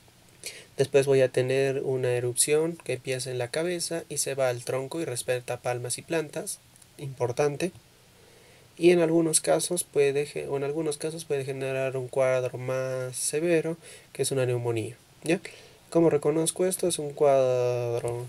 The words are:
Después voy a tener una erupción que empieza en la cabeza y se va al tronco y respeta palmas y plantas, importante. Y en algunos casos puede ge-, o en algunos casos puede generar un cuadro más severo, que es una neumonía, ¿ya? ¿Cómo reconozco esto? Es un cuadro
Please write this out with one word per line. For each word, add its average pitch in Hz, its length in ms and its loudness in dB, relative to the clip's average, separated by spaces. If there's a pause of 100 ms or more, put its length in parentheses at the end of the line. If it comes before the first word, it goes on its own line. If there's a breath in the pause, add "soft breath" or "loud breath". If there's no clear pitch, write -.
(760 loud breath)
Después 139 280 4
voy 135 160 6
a 127 80 4
tener 131 540 0
una 127 320 0
erupción 147 680 0
que 131 100 -4
empieza 131 360 -6
en 127 100 -4
la 120 100 -4
cabeza 165 600 -4
y 147 80 -10
se 139 180 -4
va 131 140 2
al 123 140 -4
tronco 131 380 -4
y 160 40 -4
respeta 123 520 -4
palmas 123 400 -4
y 139 40 -10
plantas, 156 580 -6 (380)
importante. 143 720 -2 (1040 loud breath)
Y 170 160 6
en 175 80 6
algunos 160 420 2
casos 160 420 0
puede 143 420 2
ge-, 147 220 -8
o 139 100 -2
en 139 60 -4
algunos 147 340 -2
casos 160 280 -8
puede 139 200 -2
generar 131 520 -4
un 127 100 -4
cuadro 127 500 2
más 131 580 -4
severo, 160 640 0 (360 loud breath)
que - 80 -2
es 131 100 -2
una 131 160 0
neumonía, 117 480 -2 (280)
¿ya? 170 160 0 (500 loud breath)
¿Cómo 165 200 4
reconozco 156 560 0
esto? 185 220 0
Es 165 120 -2
un 147 120 -6
cuadro 123 1160 2